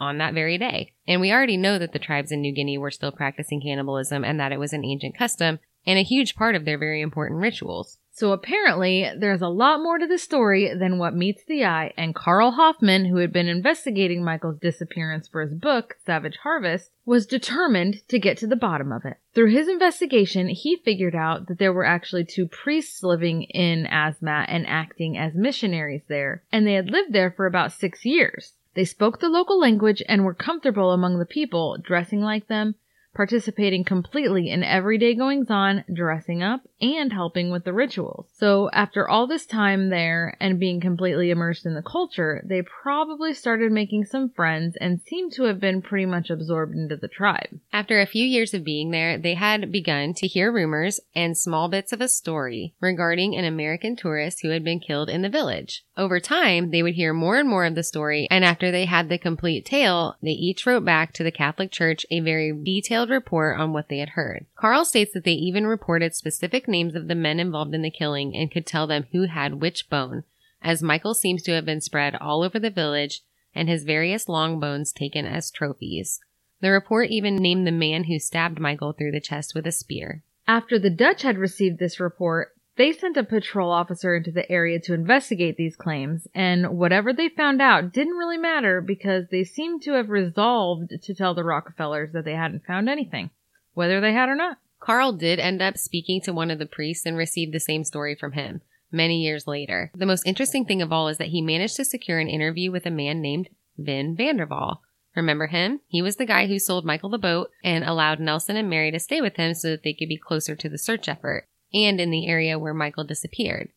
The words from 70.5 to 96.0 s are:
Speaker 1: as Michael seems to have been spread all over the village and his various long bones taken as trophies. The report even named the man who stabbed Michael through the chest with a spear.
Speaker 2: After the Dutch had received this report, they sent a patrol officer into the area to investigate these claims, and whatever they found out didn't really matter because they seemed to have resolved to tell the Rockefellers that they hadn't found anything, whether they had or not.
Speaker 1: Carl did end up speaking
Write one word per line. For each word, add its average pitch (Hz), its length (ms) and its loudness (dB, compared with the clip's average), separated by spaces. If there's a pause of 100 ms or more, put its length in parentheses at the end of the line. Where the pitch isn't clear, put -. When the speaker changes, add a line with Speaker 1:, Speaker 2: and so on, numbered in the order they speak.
Speaker 1:
as 165 200 0
Michael 165 320 0
seems 180 280 0
to 180 100 -2
have 160 120 0
been 156 160 -4
spread 143 340 -2
all 147 280 -2
over 190 160 -2
the 220 120 -2
village 147 520 -2 (320)
and 165 140 -2
his 160 160 0
various 160 440 -2
long 160 320 0
bones 147 320 -4
taken 143 340 -6
as 165 240 -6
trophies. - 680 -6 (400)
The 190 100 2
report 196 400 4
even 208 260 0
named 185 300 4
the 165 60 2
man 165 320 0
who 160 140 0
stabbed 165 420 -2
Michael 147 320 -2
through 147 200 -4
the 147 80 -2
chest 151 340 -8
with 156 120 -4
a 170 60 -4
spear. - 500 -8 (240)
Speaker 2:
After 226 320 2
the 190 120 4
Dutch 247 320 4
had 240 160 0
received 185 400 0
this 180 220 -2
report, 170 540 -2 (240)
they 285 140 6
sent 330 240 -2
a 262 80 2
patrol 202 480 0
officer 175 420 0
into 165 160 -2
the 175 200 -2
area 170 300 2
to 175 140 -2
investigate 175 600 2
these 160 180 -2
claims, 151 580 -4
and 180 460 2
whatever 185 340 4
they 320 160 0
found 285 320 2
out 180 320 6
didn't 311 240 0
really 339 220 -2
matter 285 420 2
because 190 500 0
they 185 120 0
seemed 311 400 -6
to 294 120 -2
have 233 160 0
resolved 190 800 0 (100)
to 196 120 -8
tell 185 200 0
the 170 80 -4
Rockefellers 151 680 -4
that 165 120 -6
they 156 100 -6
hadn't 160 320 -4
found 196 220 -2
anything, 262 420 -4 (440)
whether 175 260 2
they 214 120 2
had 254 160 2
or 269 80 0
not. 330 220 -4 (200)
Speaker 1:
Carl 247 340 2
did 165 280 0
end 180 200 0
up 190 160 0
speaking 180 440 -2